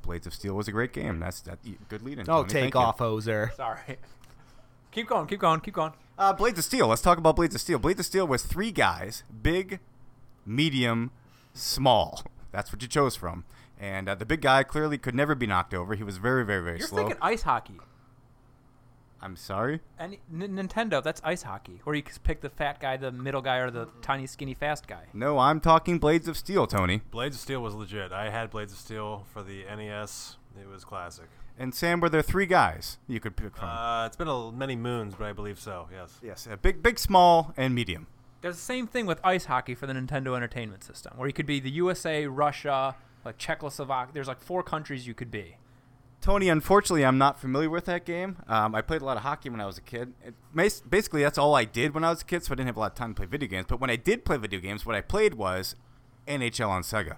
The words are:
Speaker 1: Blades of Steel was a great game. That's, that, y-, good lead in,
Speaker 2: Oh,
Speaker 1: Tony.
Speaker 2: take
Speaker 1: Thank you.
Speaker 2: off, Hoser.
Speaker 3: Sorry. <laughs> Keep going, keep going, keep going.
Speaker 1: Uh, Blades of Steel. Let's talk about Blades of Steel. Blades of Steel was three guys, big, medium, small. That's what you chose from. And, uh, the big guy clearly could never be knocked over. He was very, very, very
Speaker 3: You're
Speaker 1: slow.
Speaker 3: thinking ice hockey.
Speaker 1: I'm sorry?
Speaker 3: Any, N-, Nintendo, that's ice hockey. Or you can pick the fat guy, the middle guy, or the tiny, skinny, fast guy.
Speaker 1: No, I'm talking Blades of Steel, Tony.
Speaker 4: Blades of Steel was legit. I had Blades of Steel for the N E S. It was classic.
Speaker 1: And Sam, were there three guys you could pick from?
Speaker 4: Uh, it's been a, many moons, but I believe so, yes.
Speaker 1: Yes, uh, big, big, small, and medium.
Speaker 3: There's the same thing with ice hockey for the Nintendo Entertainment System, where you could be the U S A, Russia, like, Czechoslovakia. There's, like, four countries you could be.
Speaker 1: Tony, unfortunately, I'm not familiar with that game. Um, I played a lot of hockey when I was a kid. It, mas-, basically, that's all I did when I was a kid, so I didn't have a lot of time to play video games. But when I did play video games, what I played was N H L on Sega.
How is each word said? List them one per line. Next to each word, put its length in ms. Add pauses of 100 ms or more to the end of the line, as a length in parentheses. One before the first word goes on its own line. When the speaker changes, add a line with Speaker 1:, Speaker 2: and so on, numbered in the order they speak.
Speaker 1:
Blades 260
of 60
Steel 200
was 140
a 40
great 200
game. 260
That's, 220
that, 260
y-, 80 (140)
good 140
lead 180
in, 100
Speaker 2:
Oh, 120
Speaker 1:
Tony. 80
Speaker 2:
take 120
Speaker 1:
Thank 120
you. 60
Speaker 2:
off, 180
Hoser. 580
Speaker 3:
Sorry. 420 (440)
<laughs> 500
Keep 160
going, 180
keep 140
going, 200
keep 140
going. 180 (240)
Speaker 1:
Uh, 160
Blades 260
of 60
Steel. 220
Let's 160
talk 160
about 180
Blades 180
of 60
Steel. 200
Blades 200
of 60
Steel 200
was 180
three 280
guys, 500 (200)
big, 380 (680)
medium, 640 (420)
small. 720 (300)
That's 200
what 80
you 80
chose 260
from. 300 (340)
And, 300
uh, 60
the 100
big 160
guy 220
clearly 340
could 180
never 200
be 120
knocked 280
over. 200
He 80
was 140
very, 300
very, 160
very 160
Speaker 3:
You're 100
Speaker 1:
slow. 120
Speaker 3:
thinking 200
ice 220
hockey. 320 (1500)
Speaker 1:
I'm 160
sorry? 440 (200)
Speaker 3:
Any, 200 (120)
N-, 240
Nintendo, 460
that's 200
ice 200
hockey. 420
Or 100
you 80
can 120 (100)
pick 160
the 100
fat 300
guy, 160
the 160
middle 300
guy, 160
or 120
the 180 (120)
tiny, 260
skinny, 280
fast 340
guy. 240
Speaker 1:
No, 260
I'm 220
talking 380
Blades 300
of 80
Steel, 300
Tony. 440
Speaker 4:
Blades 260
of 60
Steel 180
was 140
legit. 360
I 200
had 200
Blades 220
of 60
Steel 540
for 100
the 240
N 140
E 100
S. 480 (220)
It 80
was 160
classic. 420 (340)
Speaker 1:
And 140
Sam, 240
were 100
there 140
three 240
guys 520 (100)
you 100
could 160
pick 220
from? 120
Speaker 4:
Uh, 380
it's 80
been 140
a, 240
many 240
moons, 420
but 80
I 60
believe 260
so, 340
yes. 300
Speaker 1:
Yes, 260
uh, 60
big, 300
big, 160
small, 560
and 180
medium. 320 (340)
Speaker 3:
There's 160
the 60
same 240
thing 200
with 180
ice 220
hockey 280
for 120
the 60
Nintendo 440
Entertainment 480
System, 320
where 100
you 80
could 120
be 140
the 120
U 180
S 160
A, 200
Russia, 680 (300)
like, 140
Czechoslovakia. 760
There's, 140
like, 120
four 220
countries 440
you 80
could 160
be. 260 (640)
Speaker 1:
Tony, 280
unfortunately, 560
I'm 140
not 220
familiar 300
with 160
that 180
game. 340 (100)
Um, 260
I 60
played 220
a 20
lot 120
of 60
hockey 280
when 100
I 60
was 120
a 40
kid. 320 (100)
It, 100 (180)
mas-, 280
basically, 420
that's 160
all 160
I 100
did 300
when 100
I 60
was 120
a 20
kid, 200
so 80
I 40
didn't 100
have 100
a 40
lot 120
of 60
time 160
to 0
play 120
video 220
games. 200
But 120
when 100
I 60
did 280
play 120
video 220
games, 260
what 120
I 40
played 340
was 420 (500)
N 160
H 180
L 100
on 120
Sega. 360